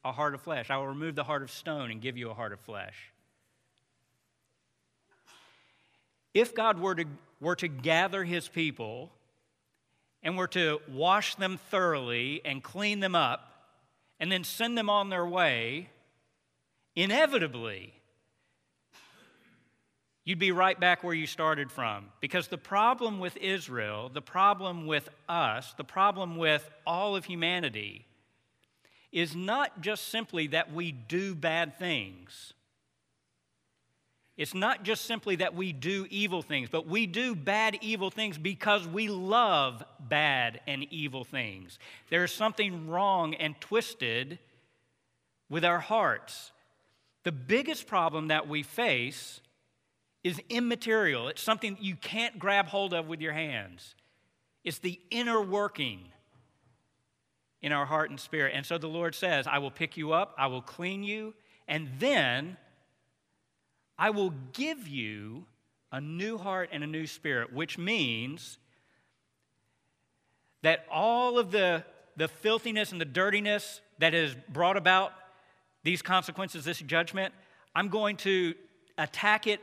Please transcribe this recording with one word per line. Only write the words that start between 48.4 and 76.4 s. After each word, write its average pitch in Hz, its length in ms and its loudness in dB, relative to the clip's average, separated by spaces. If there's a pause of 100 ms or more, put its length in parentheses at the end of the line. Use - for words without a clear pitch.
we 151 140 -2
face 139 800 -2 (840)
is 180 240 -2
immaterial. 226 800 2
It's 226 140 -8
something 220 360 0
you 190 180 -4
can't 226 420 -6
grab 196 300 4
hold 196 260 0
of 165 140 -2
with 160 120 -8
your 156 140 -2
hands. 117 600 -6 (720)
It's 170 140 -4
the 180 200 -4 (120)
inner 233 320 2
working 156 680 -2 (1500)
in 147 100 -4
our 143 140 2
heart 156 240 0
and 139 100 -10
spirit. 143 360 -2
And 139 100 -4
so 170 140 -2
the 160 100 -6
Lord 165 260 -2
says, 156 320 2
"I 143 120 2
will 139 120 -2
pick - 260 -4
you 156 160 -2
up, 185 260 2
I 135 80 4
will 127 160 -4
clean 190 420 -6
you, 214 300 -6 (340)
and 143 320 -4
then 170 560 2 (1400)
I 190 120 4
will 202 200 2
give 190 580 -6
you 110 580 -8 (460)
a 160 80 -6
new 175 380 -6
heart 185 340 -4
and 151 100 -6
a 147 60 -6
new 156 180 -6
spirit," 131 460 -2
which 156 240 -6
means 151 800 -2 (2000)
that 160 280 4
all 233 480 4
of 208 120 2
the, 180 340 4 (320)
the 156 100 0
filthiness 220 640 0
and 180 80 -8
the 170 40 0
dirtiness 202 760 0 (180)
that 160 140 6
has 156 220 2 (140)
brought 165 280 4
about 185 380 6 (680)
these 170 180 2
consequences, 180 640 0